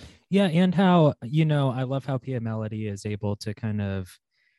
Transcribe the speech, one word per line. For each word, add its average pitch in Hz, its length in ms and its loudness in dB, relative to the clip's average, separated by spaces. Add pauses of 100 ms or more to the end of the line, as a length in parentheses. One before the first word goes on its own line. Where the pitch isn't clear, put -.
(320)
Yeah, 196 160 4
and 175 280 2
how, 180 380 6 (100)
you 151 220 0
know, 143 260 2
I 127 120 -4
love 131 220 -4
how 135 120 -4
Pia 127 220 -6
Melody 110 480 -6
is 101 180 -8
able 104 320 -4
to 107 160 -8
kind 104 280 -4
of, 98 340 -6 (440)